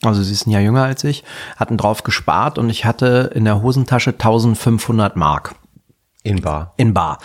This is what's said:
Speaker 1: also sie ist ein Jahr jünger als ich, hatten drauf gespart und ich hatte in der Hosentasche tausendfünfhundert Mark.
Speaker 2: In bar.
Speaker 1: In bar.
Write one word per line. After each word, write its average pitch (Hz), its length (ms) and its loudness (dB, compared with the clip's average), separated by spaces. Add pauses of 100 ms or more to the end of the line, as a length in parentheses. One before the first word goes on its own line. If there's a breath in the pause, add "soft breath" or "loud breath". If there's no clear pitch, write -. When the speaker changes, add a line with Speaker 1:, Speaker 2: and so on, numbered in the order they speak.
Speaker 1:
also 104 180 2
sie 98 120 -2
ist 98 120 -4
ein 107 60 0
Jahr 104 100 2
jünger 113 220 2
als 131 200 -4
ich, 147 200 -4 (320 loud breath)
hatten 117 220 -2
drauf 107 260 0
gespart 104 560 -2
und 120 100 0
ich 113 160 -4
hatte 123 480 2
in 110 120 0
der 104 180 2
Hosentasche 127 540 0
tausendfünfhundert 113 1000 2
Mark. 76 400 -2 (680)
Speaker 2:
In 98 180 -2
bar. 78 340 -6
Speaker 1:
In 117 180 2
bar. 82 320 -2